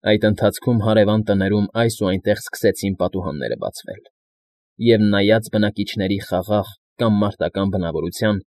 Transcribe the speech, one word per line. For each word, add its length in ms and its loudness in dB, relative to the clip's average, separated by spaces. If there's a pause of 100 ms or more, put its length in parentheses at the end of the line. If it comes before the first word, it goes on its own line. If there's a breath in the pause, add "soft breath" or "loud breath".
Այդ 220 2
ընթացքում 560 0
հարևան 420 4
տներում 500 2
այս 220 0
ու 140 0
այնտեղ 320 0
սկսեցին 540 -2
պատուհանները 600 -4
բացվել, 440 -10 (760)
և 280 4
նայած 440 2
բնակիչների 680 -2
խաղաղ 560 -4 (200)
կամ 240 0
մարտական 540 -2
բնավորության 800 -2